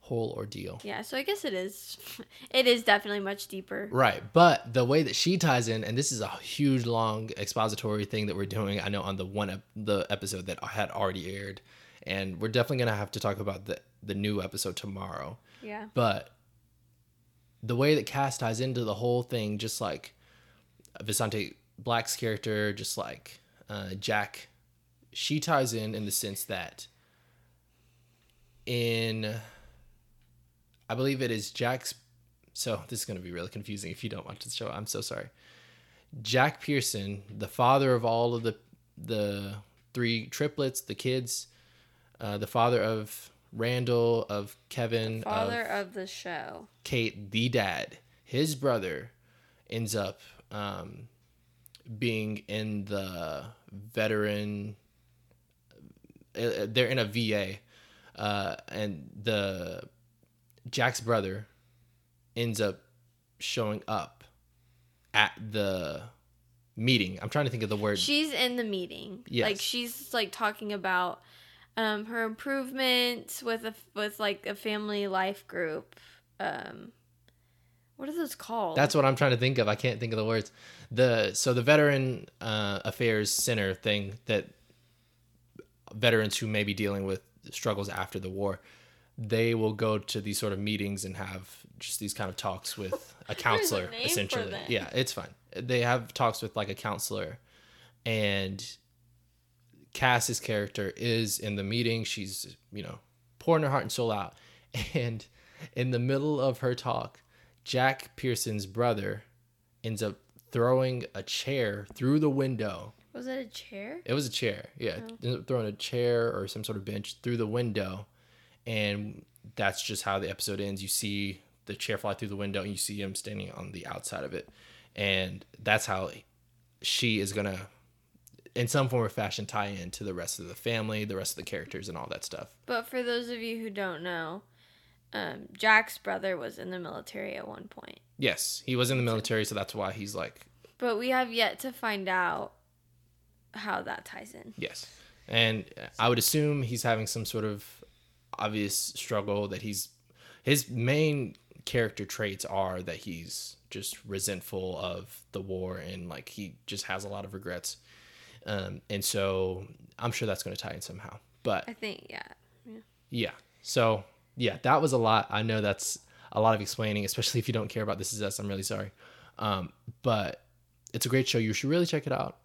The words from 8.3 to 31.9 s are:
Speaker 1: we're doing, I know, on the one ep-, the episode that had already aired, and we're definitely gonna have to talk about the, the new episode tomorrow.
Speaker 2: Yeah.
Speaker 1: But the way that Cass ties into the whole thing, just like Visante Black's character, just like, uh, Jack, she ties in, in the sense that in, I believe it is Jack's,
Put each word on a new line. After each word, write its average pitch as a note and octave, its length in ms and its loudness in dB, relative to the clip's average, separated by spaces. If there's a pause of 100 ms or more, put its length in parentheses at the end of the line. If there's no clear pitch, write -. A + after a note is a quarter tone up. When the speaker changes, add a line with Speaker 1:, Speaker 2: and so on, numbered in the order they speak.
Speaker 1:
we're G2 100 0
doing, G2+ 340 0
I G2+ 100 -2
know, G2+ 120 -2
on G2 160 -4
the F#2 80 -2
one G2 240 -2
ep-, F#2+ 140 -8 (120)
the G#2 340 2
episode G2 380 -4
that F#2 160 -6
had G#2 280 -2
already F#2+ 440 -2
aired, G2 260 -10 (420)
and F#2+ 360 -4
we're A2 100 0
definitely A#2+ 280 4
gonna A#2 180 2
have G2+ 160 -4
to - 80 -4
talk G2+ 200 0
about G2 260 -4
the, G2 140 -4 (240)
the G2+ 120 -4
new G2+ 260 0
episode F#2 340 -4
tomorrow. F#2+ 640 -8 (240)
Speaker 2:
Yeah. G#3+ 340 -10
Speaker 1:
But A2+ 340 2 (1300)
the A2 120 0
way C#3+ 200 6
that A2+ 100 2
Cass C#3 320 0
ties A2+ 220 0
into B2+ 240 0
the G#2+ 100 0
whole A#2+ 300 2
thing, G#2+ 340 -2
just A2 240 -4
like E2 320 -4 (880)
Visante G#2 540 -2 (240)
Black's A#2 360 0
character, G#2+ 580 0
just G#2+ 240 -6
like, - 420 -10 (280)
uh, G2 280 -8
Jack, G#2 540 -2 (640)
she - 280 -2
ties C3+ 340 2
in, A2 220 -2
in G#2+ 100 -4
the G2+ 60 -2
sense G2 320 -2
that - 420 -6 (1800)
in, A2+ 680 0 (1600)
I A2+ 60 0
believe C3 260 2
it A#2+ 100 2
is G#2+ 200 -2
Jack's, B2+ 440 -2 (580)